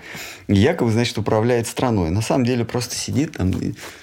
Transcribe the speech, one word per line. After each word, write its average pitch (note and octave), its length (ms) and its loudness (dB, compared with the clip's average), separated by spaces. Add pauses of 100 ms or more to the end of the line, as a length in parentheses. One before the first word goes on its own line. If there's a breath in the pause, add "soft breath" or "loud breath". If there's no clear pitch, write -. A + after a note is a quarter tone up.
(460 loud breath)
и G#2 80 2
якобы, A#2+ 360 4
значит, A#2 280 0
управляет A2+ 480 2
страной. G#2 440 0
На G2 120 0
самом C#3+ 220 2
деле A#2+ 200 0
просто - 300 -6
сидит B2+ 420 -4
там F#2 140 0
и, E2+ 240 -4 (280 loud breath)